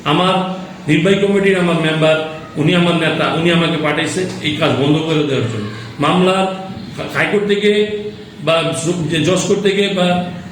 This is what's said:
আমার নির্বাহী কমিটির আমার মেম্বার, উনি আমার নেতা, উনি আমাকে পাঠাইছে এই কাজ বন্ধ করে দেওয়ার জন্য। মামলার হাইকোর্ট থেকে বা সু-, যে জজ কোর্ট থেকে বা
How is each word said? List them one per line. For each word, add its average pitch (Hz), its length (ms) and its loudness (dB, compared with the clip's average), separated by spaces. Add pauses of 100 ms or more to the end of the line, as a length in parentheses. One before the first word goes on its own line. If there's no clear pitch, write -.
আমার 185 560 0 (280)
নির্বাহী 190 400 4
কমিটির 196 320 2
আমার 170 160 2
মেম্বার, 156 640 0 (160)
উনি 165 200 2
আমার 175 200 4
নেতা, 151 380 0
উনি 165 180 2
আমাকে 165 320 2
পাঠাইছে 156 420 -2 (160)
এই 156 140 -2
কাজ 151 160 2
বন্ধ 151 260 2
করে 156 260 0
দেওয়ার 127 300 0
জন্য। 104 120 -6 (340)
মামলার 185 720 0 (440)
হাইকোর্ট 190 340 0
থেকে 208 520 2 (440)
বা 156 300 0 (120)
সু-, 170 240 -2
যে 160 140 0
জজ 175 240 2
কোর্ট 196 140 2
থেকে 196 260 2
বা 180 520 0 (120)